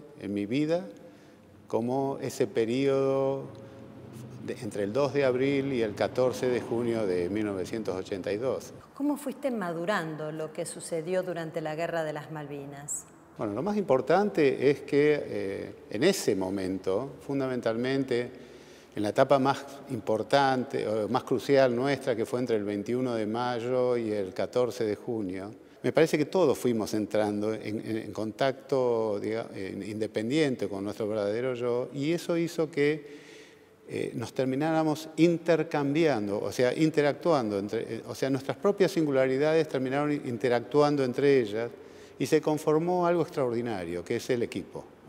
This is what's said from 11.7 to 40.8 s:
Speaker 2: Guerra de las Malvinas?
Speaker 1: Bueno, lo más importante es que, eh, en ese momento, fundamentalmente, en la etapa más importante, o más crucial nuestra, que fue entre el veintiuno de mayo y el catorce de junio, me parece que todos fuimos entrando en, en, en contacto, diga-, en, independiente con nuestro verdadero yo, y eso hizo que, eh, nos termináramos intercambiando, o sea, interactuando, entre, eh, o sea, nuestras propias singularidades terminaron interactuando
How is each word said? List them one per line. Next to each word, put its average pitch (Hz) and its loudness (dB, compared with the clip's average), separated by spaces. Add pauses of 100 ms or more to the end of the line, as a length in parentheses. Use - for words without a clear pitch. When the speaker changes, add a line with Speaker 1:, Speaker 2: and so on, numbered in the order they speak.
Speaker 2:
Guerra 165 -2
de 151 -4
las 147 -10
Malvinas? 143 -10 (320)
Speaker 1:
Bueno, 107 -2
lo 113 -2
más 208 0
importante 147 4
es 139 -2
que, 147 4
eh, 98 -6 (160)
en 110 0
ese 175 4
momento, 95 -2 (100)
fundamentalmente, 127 -2 (540)
en 107 -4
la 104 0
etapa 135 6
más 135 2 (240)
importante, 120 2
o 107 0
más 123 0
crucial 135 4
nuestra, 135 0
que 107 -2
fue 123 -2
entre 120 2
el 104 -2
veintiuno 117 -2
de 110 -2
mayo 123 0
y 113 -2
el 98 -2
catorce 117 0
de 104 0
junio, 101 -6 (320)
me 131 0
parece 160 4
que 151 2
todos 151 4
fuimos 113 0
entrando 107 0
en, - -6
en, 110 -6
en 104 -8
contacto, 113 0
diga-, 107 -4
en, 98 -8
independiente 110 -2
con 98 -8
nuestro 104 -4
verdadero 110 -2
yo, 120 -2
y 143 -2
eso 170 -2
hizo 165 -2
que, 147 0 (720)
eh, 107 -4
nos 120 -6
termináramos 151 0
intercambiando, 156 2
o - -4
sea, 123 2
interactuando, 147 2
entre, 107 -4
eh, 117 -8
o 120 -6
sea, 131 -2
nuestras 135 -2
propias 202 4
singularidades 147 4
terminaron 139 0
interactuando 131 2